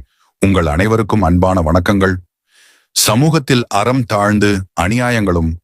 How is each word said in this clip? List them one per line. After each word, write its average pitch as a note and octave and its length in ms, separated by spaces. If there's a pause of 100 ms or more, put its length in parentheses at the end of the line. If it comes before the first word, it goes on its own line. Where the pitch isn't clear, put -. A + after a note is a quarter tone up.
(420)
உங்கள் F#2 240
அனைவருக்கும் G#2+ 560
அன்பான F2+ 400
வணக்கங்கள். F#2 540 (800)
சமூகத்தில் C3+ 720
அறம் A#2 380
தாழ்ந்து G#2 460 (300)
அநியாயங்களும் G2+ 680 (140)